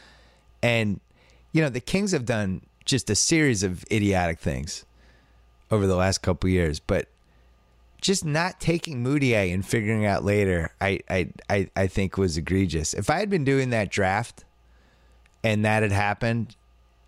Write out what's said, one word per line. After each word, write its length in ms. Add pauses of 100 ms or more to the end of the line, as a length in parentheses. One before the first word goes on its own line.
(640)
And, 360 (520)
you 100
know, 80
the 120
Kings 300
have 140
done 360 (240)
just 240
a 60
series 480
of 280
idiotic 480
things 460 (880)
over 160
the 80
last 260
couple 280
years, 300
but 280 (920)
just 240
not 360
taking 440
Mudiay 480
and 140
figuring 400
out 180
later, 560
I, 200 (100)
I, 200 (200)
I, 260
I 120
think 300
was 200
egregious. 560
If 160
I 80
had 140
been 120
doing 280
that 180
draft 560 (1000)
and 220
that 160
had 100
happened, 640 (520)